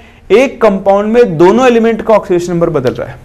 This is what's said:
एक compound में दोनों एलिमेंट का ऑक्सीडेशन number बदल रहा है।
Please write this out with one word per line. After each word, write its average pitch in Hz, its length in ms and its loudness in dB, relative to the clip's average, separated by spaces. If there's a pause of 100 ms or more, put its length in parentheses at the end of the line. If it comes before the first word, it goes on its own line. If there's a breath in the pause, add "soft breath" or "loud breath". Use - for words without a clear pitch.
(320 loud breath)
एक 240 300 0
compound 202 520 0
में 226 240 2
दोनों 208 300 2
एलिमेंट 226 340 0
का 220 120 0
ऑक्सीडेशन 180 400 -2
number 170 160 -2
बदल 131 240 -2
रहा - 140 -10
है। - 180 -18